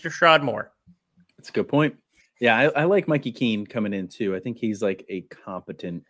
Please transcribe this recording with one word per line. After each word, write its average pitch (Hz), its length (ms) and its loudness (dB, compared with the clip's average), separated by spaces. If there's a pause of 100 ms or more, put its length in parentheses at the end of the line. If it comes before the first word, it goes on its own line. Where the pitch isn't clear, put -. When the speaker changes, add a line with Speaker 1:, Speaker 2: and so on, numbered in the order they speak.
Speaker 1:
to 165 80 -6
Sherrod 160 320 6
Moore. 107 280 -4 (680)
Speaker 2:
That's - 100 -20
a - 40 -20
good 104 140 -2
point. 147 300 2 (440)
Yeah, 117 180 4
I, 147 240 2
I - 20 2
like 185 240 2
Mikey 143 240 -2
Keene 110 340 -2
coming 104 280 -4
in, 92 140 -6
too. 98 260 -4
I 92 60 -6
think 117 180 -8
he's, 107 240 -4
like, 98 260 -2
a 95 140 -8
competent 90 880 -12